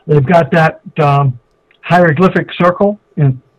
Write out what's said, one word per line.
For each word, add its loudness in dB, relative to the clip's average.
They've 2
got 2
that, 0
um, 0
hieroglyphic 0
circle -2
in, 0